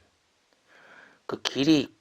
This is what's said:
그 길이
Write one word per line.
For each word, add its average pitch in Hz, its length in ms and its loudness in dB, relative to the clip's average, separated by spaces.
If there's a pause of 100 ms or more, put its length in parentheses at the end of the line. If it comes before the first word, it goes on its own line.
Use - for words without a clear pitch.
(1200)
그 - 160 -12
길이 139 600 0